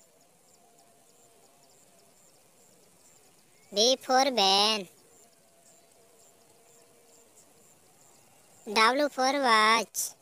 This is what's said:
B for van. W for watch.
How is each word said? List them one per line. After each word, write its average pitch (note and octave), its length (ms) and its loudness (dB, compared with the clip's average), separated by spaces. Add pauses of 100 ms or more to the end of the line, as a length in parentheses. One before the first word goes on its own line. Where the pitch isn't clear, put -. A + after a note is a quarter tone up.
(3750)
B A#3+ 240 2
for C4+ 320 0
van. G3+ 560 0 (3750)
W B3 360 0
for C4 240 -2
watch. A3+ 800 0 (100)